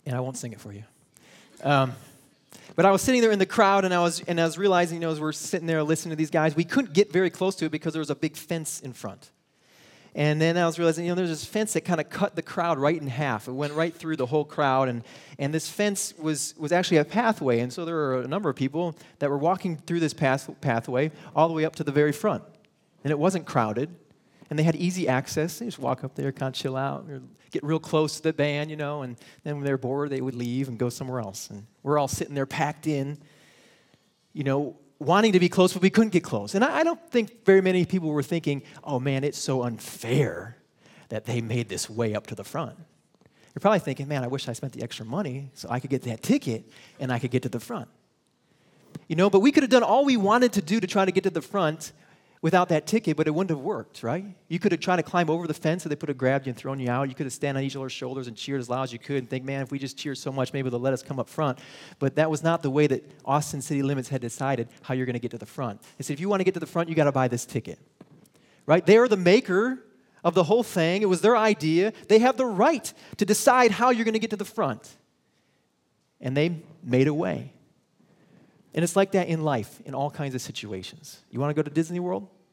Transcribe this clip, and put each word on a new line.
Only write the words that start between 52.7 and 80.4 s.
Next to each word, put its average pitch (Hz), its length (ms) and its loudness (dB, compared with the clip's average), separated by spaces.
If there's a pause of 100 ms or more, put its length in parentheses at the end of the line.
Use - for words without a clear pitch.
ticket, 214 300 0
but 156 100 0
it 156 60 2
wouldn't 175 200 -2
have 143 120 -2
worked, 151 400 -8
right? 156 220 -4 (240)
You 165 100 -4
could 202 140 2
have 160 80 -2
tried 180 160 2
to 165 60 0
climb 175 260 0
over 170 180 -2
the 156 60 -2
fence 165 300 -2
so - 40 -8
they 147 80 -2
could 143 140 -8
have 139 80 -6
grabbed 131 280 0
you 135 40 -4
and 120 80 -8
thrown 135 200 -8
you 127 120 -4
out. 131 180 -2
You 131 80 -8
could 151 100 -6
have 131 60 -8
stand 139 260 -4
on 135 60 -2
each 135 100 -6
other's 135 200 -8
shoulders 131 340 -8
and 113 80 -12
cheered 135 240 -6
as 120 100 -8
loud 127 140 -2
as 123 80 -6
you 117 80 -12
could - 160 -6
and 131 140 -4
think, 131 160 -6
"Man, 139 160 -6
if 131 100 -8
we 139 80 -6
just 135 180 -8
cheer 143 160 -8
so 131 160 -8
much, 135 220 -2
maybe 131 180 -4
they'll 120 80 -4
let 131 140 0
us 127 100 -2
come 135 200 -6
up - 80 -6
front." 143 300 -2 (400)
But 139 180 0
that 156 120 4
was 156 140 -2
not 165 180 2
the 143 80 -2
way 147 180 4
that 131 220 -2 (140)
Austin 147 380 -2
City 139 200 -2
Limits 135 280 -2
had 135 100 -4
decided 120 480 -4 (140)
how - 120 -6
you're 127 120 -2
gonna 120 140 -4
get 117 120 -6
to 120 60 -12
the 107 80 -14
front. 113 360 -8 (160)
They - 60 -12
said, - 120 -6
"If 139 40 -14
you 180 80 -4
wanna 196 160 0
get 185 120 2
to 180 40 -6
the 160 60 -6
front, 165 240 -2
you 160 60 -4
gotta 147 180 4
buy 131 160 2
this 120 160 -4
ticket." - 340 -8 (840)
Right? 170 200 4
They're 220 220 8
the 214 80 4
maker 202 640 4 (400)
of 175 120 2
the 180 100 4
whole 214 200 4
thing. 175 380 0
It 208 60 2
was 180 140 2
their 226 160 6
idea. 208 560 2 (160)
They 220 100 8
have 254 160 4
the 269 100 0
right 233 480 2 (220)
to 202 100 0
decide 240 460 6
how 233 200 2
you're 226 120 0
gonna 220 160 0
get 220 120 -2
to 214 40 -2
the 202 80 -8
front. 156 540 -6 (1200)
And 131 160 -4
they 160 260 0 (220)
made 127 240 4
a 151 60 2
way. 117 400 -4 (1200)
And 160 80 0
it's 175 120 -4
like 196 160 4
that 185 160 0
in 160 160 -2
life, 135 420 -4
in 139 80 -12
all 139 160 -4
kinds 139 260 -8
of 123 60 -4